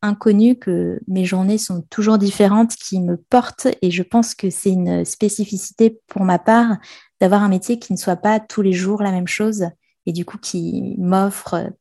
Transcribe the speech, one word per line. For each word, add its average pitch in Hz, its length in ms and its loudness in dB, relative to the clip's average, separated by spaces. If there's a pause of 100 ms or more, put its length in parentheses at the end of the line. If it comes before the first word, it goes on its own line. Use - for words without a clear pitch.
inconnu 214 560 2
que 175 500 -4
mes 185 180 -2
journées 190 340 0
sont 180 300 -8
toujours 220 280 2
différentes 202 580 4
qui - 240 -6
me 175 180 -2
porte. - 500 0 (140)
Et 180 100 2
je 180 120 -2
pense 233 320 0
que 196 140 -4
c'est - 220 -2
une 175 340 0
spécificité 208 1040 -2
pour 196 160 -4
ma 180 160 2
part 226 380 4 (440)
d'avoir 202 220 4
un 202 60 2
métier 190 300 0
qui - 140 -6
ne 175 40 -4
soit 180 180 -2
pas 214 240 0
tous 214 220 -6
les 190 120 2
jours 190 280 -2
la 202 100 -2
même 180 160 -2
chose 208 400 -2 (380)
et 170 80 -4
du 170 120 -4
coup - 120 -16
qui 175 600 -6
m'offre 190 840 -2